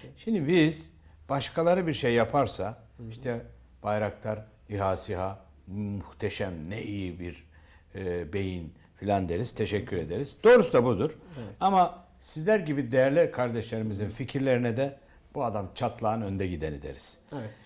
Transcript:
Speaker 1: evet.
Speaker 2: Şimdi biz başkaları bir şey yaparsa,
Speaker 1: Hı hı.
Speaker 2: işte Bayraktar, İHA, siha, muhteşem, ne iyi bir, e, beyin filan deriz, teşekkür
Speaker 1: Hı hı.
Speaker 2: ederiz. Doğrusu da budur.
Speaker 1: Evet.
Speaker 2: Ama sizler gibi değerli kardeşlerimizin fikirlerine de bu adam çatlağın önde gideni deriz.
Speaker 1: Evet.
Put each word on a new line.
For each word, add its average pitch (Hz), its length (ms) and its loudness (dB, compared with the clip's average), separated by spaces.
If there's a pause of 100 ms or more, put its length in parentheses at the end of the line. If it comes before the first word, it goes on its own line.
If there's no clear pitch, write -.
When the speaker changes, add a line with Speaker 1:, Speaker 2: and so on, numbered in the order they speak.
Speaker 1:
evet. - 140 -18
Speaker 2:
Şimdi 196 320 0
biz 160 440 2 (360)
başkaları 170 580 2
bir 160 60 0
şey 120 220 2
yaparsa, 113 640 2 (180)
Speaker 1:
Hı 123 60 -16
hı. 113 60 -12
Speaker 2:
işte 117 380 -8 (360)
Bayraktar, 104 600 -2 (240)
İHA, 98 280 0
siha, 95 440 -6 (260)
muhteşem, 95 1040 -6
ne 107 120 -8
iyi 92 380 -8
bir, 87 260 -12 (480)
e, 87 380 -6
beyin 92 400 -6 (240)
filan 98 320 0
deriz, 92 240 -4
teşekkür 98 440 -4
Speaker 1:
Hı 87 40 -2
hı. 80 40 -6
Speaker 2:
ederiz. 98 400 -8
Doğrusu 226 280 10
da 123 120 6
budur. 120 260 2
Speaker 1:
Evet. 117 500 -16
Speaker 2:
Ama 185 440 4 (140)
sizler 202 420 0
gibi 143 320 -2
değerli 135 380 6
kardeşlerimizin 110 800 -2
fikirlerine 123 680 0
de 135 220 -2 (360)
bu 143 100 -2
adam 101 300 -4
çatlağın 113 460 -2
önde 98 260 -2
gideni 76 360 -4
deriz. - 360 -14 (140)
Speaker 1:
Evet. 117 180 -10 (160)